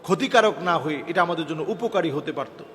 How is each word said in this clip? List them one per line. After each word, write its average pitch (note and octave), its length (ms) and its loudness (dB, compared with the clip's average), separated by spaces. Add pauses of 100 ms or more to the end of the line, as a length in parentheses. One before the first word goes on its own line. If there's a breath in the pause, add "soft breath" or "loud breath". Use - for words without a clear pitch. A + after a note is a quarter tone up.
ক্ষতিকারক A3 580 4
না F3 180 2
হয়ে D3+ 280 -4
এটা E3+ 160 2
আমাদের E3 240 0
জন্য D#3 220 -4
উপকারী F#3+ 420 0
হতে D3+ 220 -4
পারত। - 300 -10 (120)